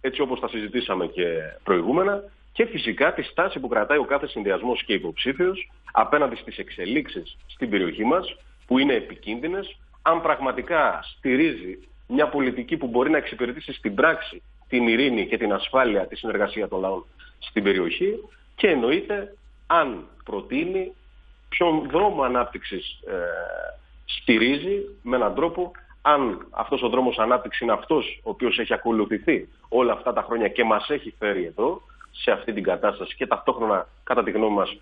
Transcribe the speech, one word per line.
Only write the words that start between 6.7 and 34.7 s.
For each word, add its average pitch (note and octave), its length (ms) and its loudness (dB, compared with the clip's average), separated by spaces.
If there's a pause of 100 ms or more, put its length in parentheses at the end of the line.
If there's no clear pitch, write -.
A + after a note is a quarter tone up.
στην - 240 -8
περιοχή F#2+ 340 0
μας, E3 300 0 (320)
που B2+ 120 4
είναι C#3 160 4
επικίνδυνες, A#2+ 840 -6 (260)
αν E3 200 2
πραγματικά C3 800 0 (160)
στηρίζει B2+ 640 0 (280)
μια D3 220 2
πολιτική C3 480 -2
που C3+ 100 -6
μπορεί B2 240 2
να D#3 60 4
εξυπηρετήσει C3+ 560 -4
στην G#2 220 -6
πράξη D3+ 480 2 (260)
την A#2+ 200 2
ειρήνη A2+ 380 2
και A2+ 120 -2
την G#2+ 140 0
ασφάλεια, G2+ 540 2
τη G2+ 100 -14
συνεργασία G#2 520 -2
των F#2+ 120 -4
λαών F#2+ 240 -2 (340)
στην - 240 -4
περιοχή G2+ 520 2 (420)
και - 120 4
εννοείται F3 680 0 (300)
αν C3+ 400 2 (180)
προτείνει D3 680 -4 (560)
ποιον D#3 420 2
δρόμο E3+ 320 2
ανάπτυξης, B2 840 -4
ε, G2 80 -6 (920)
στηρίζει D#3 800 0 (180)
με B2 140 -2
έναν G#2 180 2
τρόπο, E3+ 360 -2 (320)
αν C3+ 480 2
αυτός B2+ 320 -2
ο A#2+ 60 2
δρόμος B2 300 2
ανάπτυξης A#2+ 420 2
είναι A#2 120 0
αυτός - 500 -2
ο A2+ 80 -8
οποίος A#2+ 280 0
έχει A#2 160 -2
ακολουθηθεί A2 720 0 (200)
όλα A#2+ 240 4
αυτά A2 200 -2
τα G2+ 100 0
χρόνια A2+ 260 0
και A#2+ 160 2
μας G#2+ 260 2
έχει C3 280 -4
φέρει G2 260 0
εδώ, G2+ 380 -2 (280)
σε - 200 -2
αυτή A2 220 0
την G#2 100 -4
κατάσταση F#2 540 0
και B2+ 100 -2
ταυτόχρονα, A2 600 0 (180)
κατά - 180 2
τη G#2+ 80 0
γνώμη G#2+ 240 2
μας F#2+ 280 0